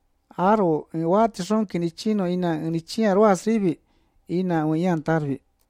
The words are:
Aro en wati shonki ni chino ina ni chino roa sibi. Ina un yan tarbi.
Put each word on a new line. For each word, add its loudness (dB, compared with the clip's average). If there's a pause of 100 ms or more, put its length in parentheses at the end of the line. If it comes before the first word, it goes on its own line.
(360)
Aro 2
en -4
wati 0
shonki -2
ni -4
chino -2
ina -2
ni -4
chino 0
roa 4
sibi. -2 (480)
Ina -2
un 0
yan 0
tarbi. -2 (300)